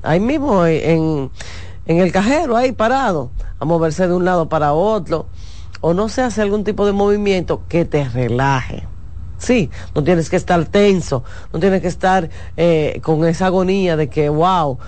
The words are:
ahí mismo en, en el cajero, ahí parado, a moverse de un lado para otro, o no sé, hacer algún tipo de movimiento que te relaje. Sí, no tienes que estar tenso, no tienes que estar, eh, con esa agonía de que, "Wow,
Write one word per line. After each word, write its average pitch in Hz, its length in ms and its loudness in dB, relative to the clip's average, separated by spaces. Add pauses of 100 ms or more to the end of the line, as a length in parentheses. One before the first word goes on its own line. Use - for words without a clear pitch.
ahí 165 160 2
mismo 233 480 2
en, 160 640 0 (560)
en 165 120 2
el 180 120 4
cajero, 240 460 2
ahí 254 160 2
parado, 220 580 0 (300)
a - 40 -6
moverse 165 440 2
de 175 60 2
un 180 100 0
lado 175 240 2
para 151 240 2
otro, 165 540 0 (540)
o 165 140 2
no 208 140 0
sé, 254 140 -2
hacer 214 220 0
algún 202 200 0
tipo 196 200 -2
de 202 80 2
movimiento 202 760 0
que 170 160 2
te 147 240 -2
relaje. 127 760 0 (540)
Sí, 220 340 0 (240)
no 151 80 0
tienes 165 280 2
que - 60 -4
estar 170 280 2
tenso, 190 580 2 (300)
no 160 80 -4
tienes 190 200 2
que 156 60 -4
estar, 185 420 0 (280)
eh, 160 480 2
con 156 200 2
esa 165 220 2
agonía 185 500 2
de 151 120 0
que, 147 220 0
"Wow, 156 580 2